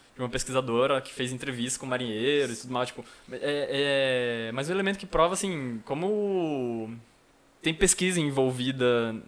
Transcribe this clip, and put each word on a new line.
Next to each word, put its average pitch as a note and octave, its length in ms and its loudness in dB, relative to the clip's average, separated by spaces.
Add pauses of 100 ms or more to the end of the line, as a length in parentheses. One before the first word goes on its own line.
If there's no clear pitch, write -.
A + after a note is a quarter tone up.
(140)
de - 80 -10
uma B2+ 80 -2
pesquisadora C3 720 2
que - 120 -16
fez B2+ 180 -4
entrevistas B2 460 -4
com - 80 -10
marinheiros B2+ 720 0
e A#2 60 -12
tudo B2+ 100 -8
mais, B2 160 0
tipo, - 140 -12 (280)
é, C3+ 1160 0
é, - 40 -6
mas C3+ 160 -4
um F3 40 0
elemento G3 260 0
que - 60 -10
prova, E3+ 300 4
assim, C#3 500 -4
como D3+ 1080 -2 (680)
tem D#3+ 120 2
pesquisa F3+ 460 4
envolvida B2+ 960 2 (120)